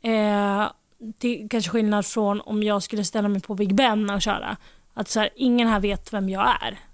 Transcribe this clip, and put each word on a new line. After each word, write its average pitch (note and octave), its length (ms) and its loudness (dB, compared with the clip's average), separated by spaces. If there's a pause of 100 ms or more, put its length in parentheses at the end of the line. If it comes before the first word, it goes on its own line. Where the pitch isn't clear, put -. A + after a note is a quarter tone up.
Eh, G#3 640 2 (520)
det A#3+ 240 -2
är G#3+ 60 -12
kanske F#3+ 220 -2
skillnad G#3 340 2
från G#3 360 0
om G#3+ 220 -2
jag G#3 200 0
skulle G#3 200 -4
ställa G#3 240 0
mig G3 140 0
på G#3 140 -8
Big G3 200 2
Ben G#3+ 340 2
och G3+ 120 -2
köra. - 360 -2 (360)
Att G#3 160 -6
så A3+ 100 0
här, G#3+ 160 2
ingen A#3+ 320 2
här G#3+ 120 2
vet G3+ 340 -4
vem G3 160 -2
jag F#3+ 180 0 (140)
är. D3+ 180 -8 (140)